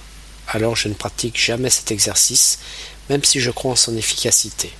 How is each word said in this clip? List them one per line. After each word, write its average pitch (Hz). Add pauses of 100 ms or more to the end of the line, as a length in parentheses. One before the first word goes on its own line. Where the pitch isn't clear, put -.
(480)
alors 113
je -
ne 104
pratique -
jamais 120
cet -
exercice, - (500)
même 139
si -
je 120
crois 131
en -
son 113
efficacité. -